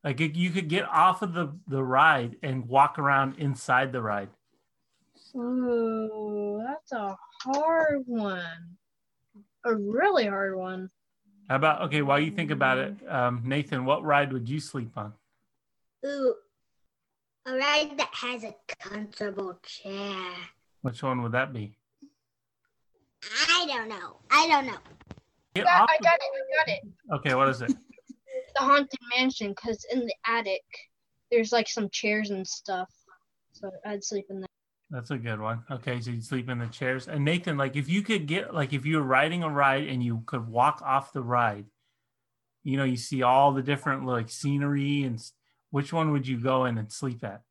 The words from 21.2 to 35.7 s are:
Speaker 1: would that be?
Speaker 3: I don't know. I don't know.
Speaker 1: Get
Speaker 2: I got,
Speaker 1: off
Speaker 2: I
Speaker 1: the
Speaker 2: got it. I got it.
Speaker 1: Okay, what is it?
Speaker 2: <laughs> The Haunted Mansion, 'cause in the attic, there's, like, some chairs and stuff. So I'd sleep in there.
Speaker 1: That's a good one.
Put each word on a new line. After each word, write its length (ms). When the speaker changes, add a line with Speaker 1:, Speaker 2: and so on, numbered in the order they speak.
Speaker 1:
would 100
that 200
be? 240
Speaker 3:
I 180
don't 220
know. 260
I 180
don't 180
know. 120
Speaker 1:
Get 120
Speaker 2:
I 40
got, 120
Speaker 1:
off 100
Speaker 2:
I 60
Speaker 1:
the 60
Speaker 2:
got 100
it. 80
I 340
got 180
it. 60
Speaker 1:
Okay, 160
what 160
is 100
it? 180
Speaker 2:
<laughs> 40
The 80
Haunted 340
Mansion, 380
'cause 380
in 140
the 80
attic, 360
there's, 220
like, 160
some 220
chairs 400
and 160
stuff. 420
So 180
I'd 160
sleep 260
in 120
there. 80
Speaker 1:
That's 220
a 60
good 220
one. 300